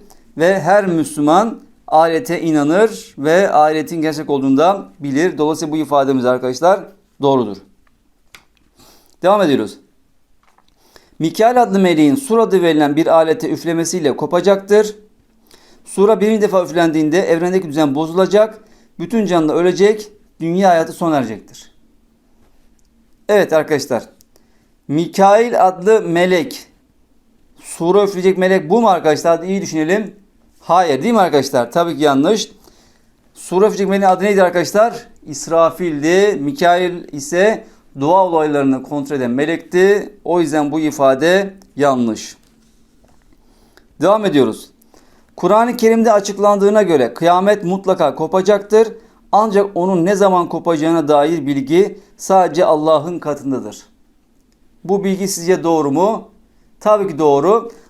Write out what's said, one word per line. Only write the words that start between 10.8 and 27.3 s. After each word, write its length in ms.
Mikail 420
adlı 180
meleğin 360
Sur 220
adı 240
verilen 340
bir 120
alete 420
üflemesiyle 680
kopacaktır. 800
Sura 340
birinci 220
defa 220
üflendiğinde 580
evrendeki 460
düzen 280
bozulacak, 640
bütün 260
canlı 280
ölecek, 580
dünya 300
hayatı 240
sona 240
erecektir. 540
Evet 240
arkadaşlar, 500
Mikail 800
adlı 340
melek 640